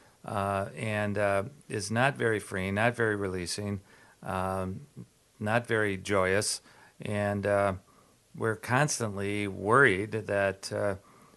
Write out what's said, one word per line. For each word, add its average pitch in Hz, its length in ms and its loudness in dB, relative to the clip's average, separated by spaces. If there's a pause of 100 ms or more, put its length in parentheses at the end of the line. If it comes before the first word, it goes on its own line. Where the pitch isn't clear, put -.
(240)
uh, 98 420 -2 (100)
and, 104 420 -2
uh, 98 260 4 (240)
is 101 220 -6
not 127 260 2
very 117 220 2
freeing, 95 360 -4
not 117 200 2
very 110 220 0
releasing, 98 640 -4 (420)
um, 95 580 -4 (600)
not 113 260 0
very 107 300 0
joyous, 95 640 2 (400)
and, 101 460 -2
uh, 101 260 4 (640)
we're 110 200 -2
constantly 104 920 0
worried 104 640 4
that, 101 600 0
uh, 104 240 0 (400)